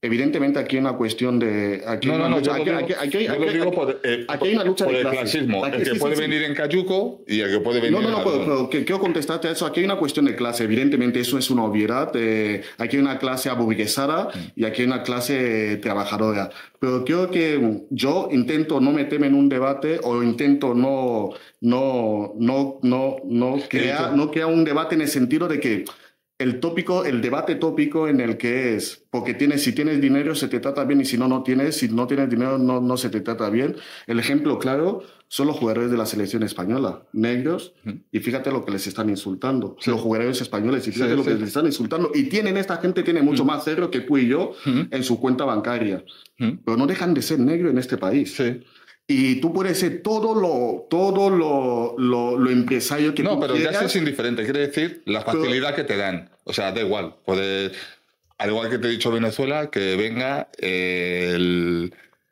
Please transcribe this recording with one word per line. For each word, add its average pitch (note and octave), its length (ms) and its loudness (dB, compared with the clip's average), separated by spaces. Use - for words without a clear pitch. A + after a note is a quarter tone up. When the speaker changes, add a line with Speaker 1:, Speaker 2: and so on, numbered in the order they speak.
Speaker 1:
evidentemente C#3 540 0
aquí C3 160 -2
hay C3 60 2
una C3 160 -2
cuestión B2 420 0
de... G#2 480 0
Aquí A#2 220 -2
Speaker 2:
No, D#3 60 0
Speaker 1:
hay D#3+ 40 0
Speaker 2:
no, D#3+ 60 0
Speaker 1:
una - 100 2
Speaker 2:
no, D3 60 2
Speaker 1:
lucha, C#3+ 160 0
Speaker 2:
yo - 0 -
lo D3+ 200 0
Speaker 1:
aquí, C3+ 140 -4
Speaker 2:
digo, - 80 -4
Speaker 1:
aquí, C#3+ 80 -4
aquí D3+ 120 -2
hay, A3+ 60 0
Speaker 2:
yo - 60 -2
Speaker 1:
aquí D3 80 -2
Speaker 2:
lo D#3+ 80 2
Speaker 1:
hay, - 60 -2
Speaker 2:
digo E3+ 140 2
Speaker 1:
aquí, F3+ 100 0
Speaker 2:
por, C3+ 260 -2
eh, A#2+ 240 -2
Speaker 1:
aquí D3 220 -2
hay A3 60 2
una G#3+ 100 2
lucha F#3+ 180 2
Speaker 2:
por C3 100 2
Speaker 1:
de B2+ 60 2
Speaker 2:
el B2+ 80 2
Speaker 1:
clases. - 140 -2
Speaker 2:
clasismo. A#2+ 320 0
Speaker 1:
Aquí C3+ 140 -2
Speaker 2:
El - 60 -2
que - 20 0
Speaker 1:
sí, B2+ 100 0
sí, A2 60 -2
Speaker 2:
puede D3 160 2
Speaker 1:
sí. D3+ 60 0
Speaker 2:
venir D3+ 200 0
en D3 100 -4
cayuco F#3 720 -2
y G#2+ 140 0
el G3+ 120 0
que G#3 100 4
puede B2 180 0
venir C3 140 2
Speaker 1:
No, G#3 80 4
no, A3 80 2
Speaker 2:
en A3+ 40 0
Speaker 1:
no, G#3+ 60 0
pero, F#3+ 120 2
Speaker 2:
avión. C#3 140 0
Speaker 1:
pero C3+ 240 0
que, C#3 140 0
quiero D#3+ 160 -2
contestarte E3 480 -2
a D#3+ 40 -2
eso. E3 140 -4
Aquí D3+ 140 -2
hay F3+ 60 2
una G3 100 0
cuestión D3+ 300 0
de A#2+ 100 2
clase, A#2+ 300 -2
evidentemente, B2 560 2
eso B2 160 0
es B2+ 120 -2
una B2 140 2
obviedad. G#2+ 520 0
Eh, A2 480 0
aquí B2 180 -2
hay C#3 40 4
una C#3 160 2
clase C3 300 -2
aburguesada A#2+ 760 0
Speaker 2:
Mm. F2 240 -12
Speaker 1:
y A2+ 60 2
aquí A2 160 -2
hay B2 80 2
una B2 140 -2
clase A#2+ 760 0
trabajadora. G2+ 720 0
Pero B2+ 240 0
creo F3+ 260 0
que D3 580 2
yo C#3 400 0
intento D3 520 2
no C#3+ 100 4
meterme D3 360 0
en C#3 80 6
un C#3 120 6
debate C#3 560 0
o A#2+ 180 0
intento C#3 540 2
no, B2+ 540 2
no, A#2 760 2
no, C3+ 460 0
no, C3 400 2
no B2 340 0
Speaker 2:
He C#3+ 120 -4
Speaker 1:
crear, C3+ 420 0
Speaker 2:
dicho D3 60 2
Speaker 1:
no D3+ 140 2
crear D#3+ 180 0
un E3 160 4
debate D3 300 0
en D#3 60 2
el D3 60 0
sentido C#3+ 400 0
de D3 140 -2
que A2 240 0
el B2+ 200 0
tópico, F3+ 460 0
el B2+ 160 0
debate C#3+ 340 -2
tópico D#3 540 0
en C#3 100 4
el A2+ 180 0
que B2 380 0
es, - 360 -8
porque A#2+ 220 -2
tienes, C#3+ 300 2
si B2 80 0
tienes D3 300 0
dinero C#3+ 340 2
se C#3+ 140 -2
te B2 100 0
trata C#3 240 -2
bien C#3 160 4
y C3 60 2
si B2+ 120 -2
no, B2 100 2
no C3 160 2
tienes, C#3 340 2
si B2+ 100 0
no A2+ 200 2
tienes C#3 220 0
dinero B2+ 280 0
no, B2+ 240 2
no B2 160 0
se B2 120 -2
te G2+ 120 -2
trata A2 280 -4
bien. A#2+ 280 0
El A#2 120 0
ejemplo C#3 400 0
claro D#3 440 0
son - 180 -2
los D3 100 0
jugadores A#2 340 0
de A#2+ 40 2
la A2+ 100 0
selección G#2+ 380 -2
española, A2 600 -2
negros, B2 600 -2
Speaker 2:
Ujú. G2+ 140 -10
Speaker 1:
y A2 80 0
fíjate C3 320 -4
lo B2+ 140 -2
que - 60 -6
les G2 160 -4
están G#2+ 220 -2
insultando. G2+ 720 -4
Speaker 2:
Sí. - 120 -4
Speaker 1:
Los A2 100 0
jugadores A#2 400 0
españoles, A#2 460 -2
y G#2+ 40 -4
fíjate A#2 200 0
Speaker 2:
Sí, A#2+ 60 2
Speaker 1:
lo C#3 60 2
que - 80 0
Speaker 2:
sí. A2+ 80 2
Speaker 1:
les G#2+ 80 -2
están C#3+ 200 0
insultando. D3+ 460 -2
Y D3 100 2
tienen G3 340 0
esta F#3+ 200 -4
gente, F3+ 260 0
tiene E3 180 2
mucho C#3+ 220 4
Speaker 2:
Ujú. C#3 80 4
Speaker 1:
más C#3+ 120 -4
cerro E3+ 260 0
que F3+ 120 -2
tú C#3+ 160 2
y B2 100 4
yo D3 220 2
Speaker 2:
Ujú. B2+ 260 2
Speaker 1:
en C3 120 -2
su A#2 180 0
cuenta B2+ 240 2
bancaria. A2 580 -2
Speaker 2:
Ujú. G#2+ 260 0
Speaker 1:
Pero A#2 120 0
no C#3 100 2
dejan F3+ 260 0
de C#3 80 2
ser D#3 180 0
negro E3 300 2
en B2+ 80 2
este B2+ 200 -2
país. C3+ 380 0
Speaker 2:
Sí. A#2+ 240 -2
Speaker 1:
Y C3 360 2
tú E3 120 0
puedes F#3+ 260 0
ser E3+ 220 -2
todo A3 320 0
lo, B2 560 0
todo G3 400 2
lo, C3 680 2
lo, B2 420 2
lo B2+ 100 4
empresario C3 640 0
que C#3+ 80 -2
Speaker 2:
No, F#3+ 140 0
Speaker 1:
tú C#3+ 60 -2
Speaker 2:
pero C#3 160 0
ya D#3+ 120 2
Speaker 1:
quieras. G3+ 140 0
Speaker 2:
es F#3 140 -2
indiferente, A#2+ 460 -2
quiere C#3 240 0
decir D#3+ 380 -4
la G#2 200 -4
Speaker 1:
Pero C#3+ 160 0
Speaker 2:
facilidad C3 340 0
que - 80 -4
te G#2 140 -4
dan. F#2+ 320 -6
O - 80 -10
sea, G2 180 -2
da A2 100 -2
igual, F#2+ 340 -2
puede, G2 460 -2
al G#2 120 -4
igual A2+ 200 -2
que B2 80 -2
te A2+ 100 -2
he A#2 40 0
dicho A#2 200 -2
Venezuela, C3+ 580 -2
que F#2+ 280 -2
venga, B2+ 500 -2
eh, F2+ 760 -2
el, F2 580 0